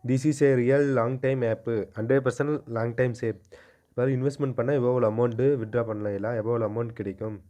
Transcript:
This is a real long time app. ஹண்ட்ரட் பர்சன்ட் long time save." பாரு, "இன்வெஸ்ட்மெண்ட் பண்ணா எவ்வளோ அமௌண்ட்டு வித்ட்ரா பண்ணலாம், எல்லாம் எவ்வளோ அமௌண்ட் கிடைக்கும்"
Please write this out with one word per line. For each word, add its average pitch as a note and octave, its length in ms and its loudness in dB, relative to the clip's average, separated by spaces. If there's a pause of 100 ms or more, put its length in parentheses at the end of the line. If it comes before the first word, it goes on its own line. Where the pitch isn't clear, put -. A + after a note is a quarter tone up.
This C3 220 2
is C#3+ 160 -4
a C#3 40 6 (100)
real C3+ 240 4 (140)
long A#2 140 0 (120)
time C3 260 0
app. - 160 -4 (320)
ஹண்ட்ரட் B2+ 280 2
பர்சன்ட் C#3+ 380 -2 (120)
long A#2 140 -2 (100)
time B2 200 2
save." G#2+ 180 -4 (580)
பாரு, B2+ 200 2
"இன்வெஸ்ட்மெண்ட் C3+ 420 -2
பண்ணா B2 220 0
எவ்வளோ B2 300 2
அமௌண்ட்டு A#2+ 360 0 (140)
வித்ட்ரா A2+ 300 -2
பண்ணலாம், G#2 280 -4
எல்லாம் A2+ 220 -4
எவ்வளோ A2+ 300 0
அமௌண்ட் A2+ 300 -4
கிடைக்கும்" G2+ 360 -6 (140)